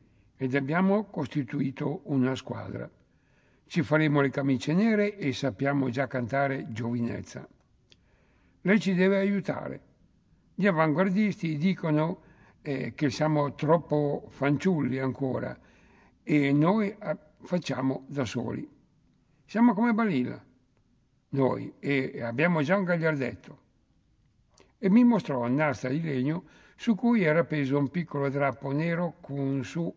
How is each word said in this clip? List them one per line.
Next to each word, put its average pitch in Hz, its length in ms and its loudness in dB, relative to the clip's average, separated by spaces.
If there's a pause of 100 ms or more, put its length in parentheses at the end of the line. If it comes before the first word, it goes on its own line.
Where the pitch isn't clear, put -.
(360)
ed 131 200 -2
abbiamo 180 480 2
costituito 143 1040 -4
una 131 280 0
squadra. 120 560 -10 (800)
Ci 170 160 0
faremo 151 380 4
le 139 100 2
camicie 139 420 0
nere 208 440 2
e 139 160 -2
sappiamo 139 580 -2
già 131 160 -2
cantare 135 640 -2
Giovinezza. 117 760 -6 (1120)
Lei 196 180 4
ci 180 160 0
deve 190 240 4
aiutare. 190 640 -4 (760)
Gli 185 100 0
avanguardisti 180 920 2
dicono, 165 640 0 (420)
eh, 139 320 -6
che 143 160 0
siamo 147 420 0
troppo 147 760 0
fanciulli 139 680 0
ancora 127 580 -4 (680)
e 143 280 2
noi, 185 380 2
eh, - 280 -8 (240)
facciamo 135 640 -4
da 139 180 -4
soli. - 420 -6 (800)
Siamo 233 300 4
come 233 180 2
Balilla, 151 500 0 (840)
noi, 120 480 0
e, 135 380 -2
e - 80 -8
abbiamo 151 400 2
già 165 120 2
un 202 80 0
gagliardetto.' 160 760 -2 (1200)
E 202 100 0
mi 226 140 8
mostrò 160 420 2
un'asta 131 420 0
di 139 140 -2
legno 147 440 -2 (340)
su 233 140 0
cui 233 300 2
era 156 160 4
appeso 143 360 0
un 143 140 2
piccolo 143 400 -2
drappo 135 400 -2
nero 165 500 -2
con 139 440 -4
su 170 340 -6